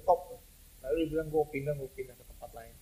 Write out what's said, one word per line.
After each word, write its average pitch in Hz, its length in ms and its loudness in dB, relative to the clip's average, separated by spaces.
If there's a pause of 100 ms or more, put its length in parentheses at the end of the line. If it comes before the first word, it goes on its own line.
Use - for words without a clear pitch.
top. - 360 4 (400)
Lalu 135 240 0
dia 156 80 0
bilang, 156 200 0
"Gue 151 200 4
pindah, 143 240 -2
gue 139 160 -10
pindah 127 240 -12
ke - 80 -20
tempat - 320 -16
lain. 117 260 -16